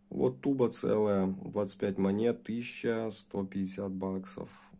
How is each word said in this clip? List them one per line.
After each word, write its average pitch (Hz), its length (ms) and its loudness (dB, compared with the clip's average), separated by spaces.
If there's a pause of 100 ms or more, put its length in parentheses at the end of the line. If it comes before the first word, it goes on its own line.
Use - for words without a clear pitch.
Вот 131 300 0
туба 135 300 4
целая, 104 580 2
двадцать 95 520 -2
пять 98 180 0
монет, 104 460 2
тысяча 113 680 -2
сто 98 320 -6
пятьдесят 95 480 -4
баксов. 95 580 -6 (300)